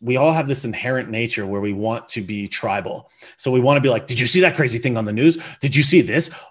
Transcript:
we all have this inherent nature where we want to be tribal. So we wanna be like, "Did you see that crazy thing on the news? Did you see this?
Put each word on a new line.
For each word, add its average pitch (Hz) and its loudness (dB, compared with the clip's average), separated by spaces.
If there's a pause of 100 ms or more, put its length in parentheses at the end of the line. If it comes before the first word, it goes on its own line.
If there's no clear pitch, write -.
we 123 0
all 156 4
have 156 -2
this 139 -2
inherent 123 -4
nature 110 -4
where 98 -4
we 104 -2
want 110 -4
to - -6
be 101 -6
tribal. - -6 (260)
So - -4
we 127 4
wanna 139 4
be 135 2
like, 117 0
"Did 123 -2
you 123 0
see 180 4
that 180 4
crazy 123 0
thing 120 -2
on 110 -2
the 104 -4
news? 160 4 (240)
Did 139 0
you 147 4
see 147 6
this? 117 0 (200)